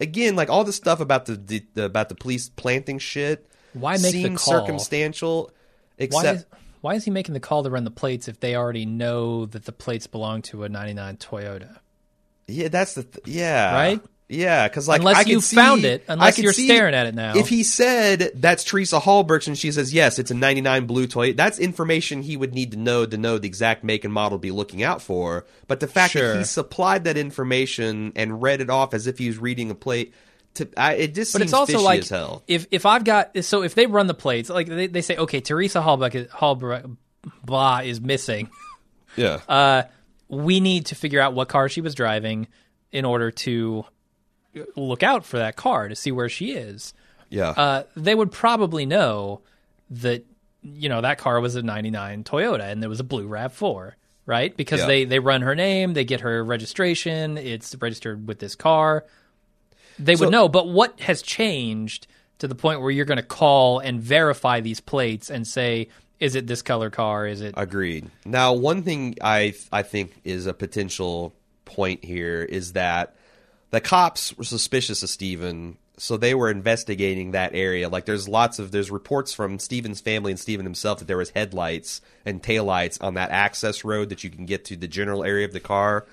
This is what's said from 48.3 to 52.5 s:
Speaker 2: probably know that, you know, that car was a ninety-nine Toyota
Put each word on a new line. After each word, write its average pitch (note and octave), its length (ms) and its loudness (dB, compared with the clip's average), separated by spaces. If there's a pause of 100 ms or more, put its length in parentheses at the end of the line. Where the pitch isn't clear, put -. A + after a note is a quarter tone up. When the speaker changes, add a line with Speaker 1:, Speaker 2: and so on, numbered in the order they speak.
Speaker 2:
probably F#3+ 540 0
know A2 560 0 (500)
that, A#2+ 340 -2 (380)
you D3 260 -8
know, A#2 120 0
that C3+ 180 0
car A#2+ 200 2
was A#2+ 160 -2
a B2 60 -4
ninety-nine G#2+ 640 -6
Toyota D#3 480 -2